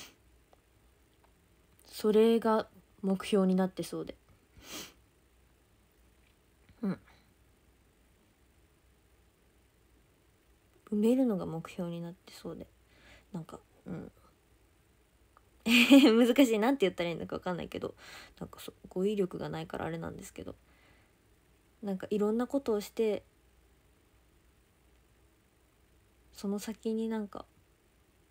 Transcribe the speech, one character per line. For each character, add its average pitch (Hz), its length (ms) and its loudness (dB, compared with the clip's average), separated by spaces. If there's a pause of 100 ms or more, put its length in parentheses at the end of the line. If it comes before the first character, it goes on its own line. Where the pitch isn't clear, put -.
(1900)
そ - 260 -2
れ 226 280 6
が 220 280 0 (340)
目 190 220 -2
標 190 220 2
に 185 80 4
な 185 120 2
っ - 40 -8
て - 120 -8
そ 160 180 -10
う - 40 -10
で。 - 120 -14 (2750)
う 208 60 -4
ん。 185 100 -4 (4000)
埋 208 40 0
め 226 200 4
る 269 80 2
の 208 140 0
が 165 80 -6
目 165 220 -8
標 175 220 -8
に 170 120 -10
な 170 80 -10
っ - 20 -14
て - 200 -20
そ - 200 -16
う - 40 -14
で。 - 100 -16 (680)
な 175 80 -10
ん 160 40 -14
か、 - 140 -18 (280)
う - 40 -14
ん。 - 220 -12 (1500)
<laughs> - 0 -
難 240 840 8
し 226 60 -2
い。 214 60 2
な 226 120 2
ん 277 60 0
て 196 100 2
言 180 60 0
っ - 20 -20
た 175 100 -4
ら 170 60 -4
い 165 40 -6
い - 20 -6
の 185 100 -10
か 175 100 -8
わ - 40 -8
か 180 140 -6
ん - 20 -6
な 165 60 -8
い - 60 -12
け - 100 -10
ど、 - 160 -10 (440)
な - 80 -14
ん - 20 -20
か - 120 -20
そ - 120 -16
う、 - 20 -20 (140)
語 185 180 -4
彙 214 100 0
力 180 220 -2
が 151 100 -8
な 160 120 -8
い 160 60 -10
か - 120 -10
ら - 80 -6
あ 160 40 -6
れ 165 80 -8
な 165 120 -10
ん 170 60 -14
で 175 60 -18
す - 100 -18
け - 120 -16
ど。 - 100 -14 (1300)
な 196 120 -6
ん 190 40 -8
か - 120 -10
い 214 80 -2
ろ 208 120 0
ん 226 80 -2
な 247 80 -2
こ 277 140 -4
と 233 140 -2
を 208 60 -2
し - 100 -12
て、 214 340 -2 (3000)
そ - 140 -8
の 202 100 -4
先 220 340 -8
に 220 160 -4
な 220 100 -6
ん 208 100 -8
か、 - 180 -16 (840)